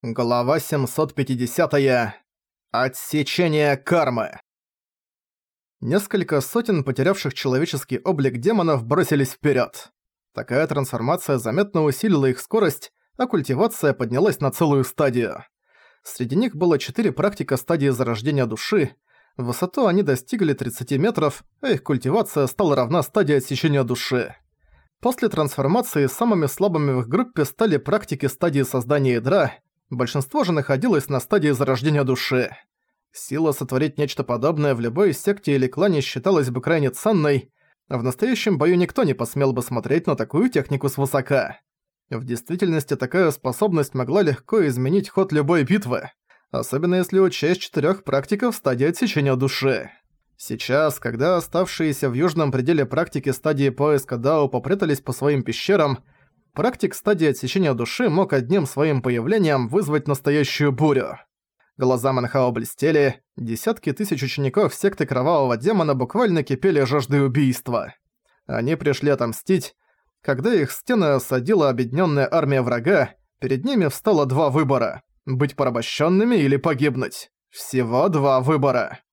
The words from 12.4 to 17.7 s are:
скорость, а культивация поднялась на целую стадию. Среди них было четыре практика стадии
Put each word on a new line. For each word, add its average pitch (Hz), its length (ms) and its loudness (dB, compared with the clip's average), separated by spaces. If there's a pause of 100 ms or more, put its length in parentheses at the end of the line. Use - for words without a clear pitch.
скорость, - 520 -2 (240)
а 254 100 -2
культивация 170 680 0
поднялась 127 460 0
на 139 100 0
целую 143 340 2
стадию. 120 640 -2 (560)
Среди 127 340 -4
них 233 180 0
было 165 240 2
четыре 220 320 -2
практика 190 460 -2
стадии 143 320 0